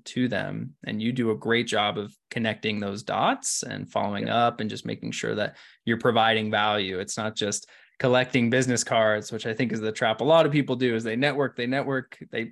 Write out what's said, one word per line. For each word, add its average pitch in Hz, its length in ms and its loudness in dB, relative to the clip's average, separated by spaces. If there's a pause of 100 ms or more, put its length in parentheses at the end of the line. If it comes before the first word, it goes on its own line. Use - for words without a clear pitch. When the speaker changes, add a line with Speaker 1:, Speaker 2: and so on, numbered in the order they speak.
Speaker 1:
to 127 240 -2
them? 104 460 -6 (100)
And 107 160 -6
you 117 100 0
do 120 200 0
a 107 40 0
great 113 320 0
job 104 300 0
of 104 180 -8 (160)
connecting 110 480 -4
those 101 240 -6
dots 160 600 -2
and 104 280 -10
following 104 360 -2
Speaker 2:
Yeah. 117 200 2
Speaker 1:
up 117 140 -4
and 110 80 -4
just - 160 -10
making 117 260 -8
sure 113 240 -4
that 104 220 -4 (260)
you're 117 140 0
providing 113 540 2
value. 104 480 0
It's 101 180 -6
not 110 180 -4
just - 340 -4 (300)
collecting 123 500 4
business 127 340 2
cards, 110 500 2
which 113 120 -6
I 113 80 -4
think 113 200 -2
is 110 80 -4
the 107 100 -2
trap 110 300 0
a 120 40 0
lot 160 200 8
of 143 80 0
people 131 240 2
do, 123 180 2
is 113 80 -2
they 113 140 -2
network, 135 400 0
they 120 100 -2
network, 135 500 -4 (140)
they 113 200 -6